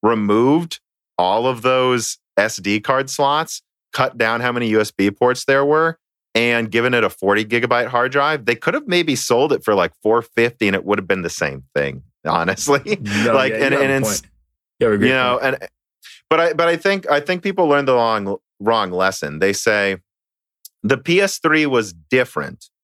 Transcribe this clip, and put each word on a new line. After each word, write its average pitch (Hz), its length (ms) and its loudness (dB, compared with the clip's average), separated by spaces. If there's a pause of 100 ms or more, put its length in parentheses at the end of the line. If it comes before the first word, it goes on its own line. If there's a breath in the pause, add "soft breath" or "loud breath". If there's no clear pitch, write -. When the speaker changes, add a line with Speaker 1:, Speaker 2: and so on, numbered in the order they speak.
Speaker 1:
removed 117 760 2 (380)
all 101 280 0
of 123 160 -4
those 127 560 0 (180)
S 104 200 0
D 101 240 -2
card 135 300 -2
slots, 147 520 -2 (300)
cut 131 240 -2
down 113 240 0
how 123 120 -2
many 120 160 -2
U 107 120 2
S 104 100 -2
B 101 200 0
ports 123 340 0
there 139 200 2
were, 160 340 0 (360)
and 117 360 0
given 117 240 0
it 117 100 2
a 95 60 0
forty 101 340 0
gigabyte 120 440 0
hard 123 240 0
drive, 143 340 -2
they 120 80 2
could 165 200 -4
have 302 140 -6
maybe 175 280 2
sold 131 360 2
it 110 120 -2
for, 107 100 2
like, 87 180 2 (100)
four 113 200 2
fifty 117 460 -2
and 95 80 0
it 92 80 -4
would 101 140 0
have 92 100 -8
been 95 140 0
the 85 60 -4
same 69 360 -6 (100)
thing, 69 280 -4 (220)
honestly. 143 760 -2
<laughs> 104 240 -2
Speaker 2:
No, 117 100 2
Speaker 1:
Like, 131 180 2
Speaker 2:
yeah, 110 60 -6
you 139 60 0
Speaker 1:
and, 139 100 0
Speaker 2:
have 143 80 0
Speaker 1:
and 135 100 0
Speaker 2:
a 135 40 0
Speaker 1:
it's, 107 240 -2
Speaker 2:
point. - 120 -20 (460)
You 123 80 0
have 110 80 2
a 104 40 0
great 120 100 2
Speaker 1:
you 131 60 2
know, 127 280 0
Speaker 2:
point. 135 180 0
Speaker 1:
and, 92 80 -16 (600 loud breath)
but 160 100 4
I, 170 140 2
but 165 140 0
I 170 80 2
think, 196 340 -2
I 147 100 2
think 175 220 -4
people 190 240 0
learned 143 220 2
the 131 60 4
wrong, 110 420 0 (240)
wrong 104 320 0
lesson. 90 480 -2
They 95 120 2
say 101 460 0 (840)
the 135 140 0
P 170 240 0
S 196 180 -2
three 156 280 0
was 113 260 0
different 82 760 -4 (140)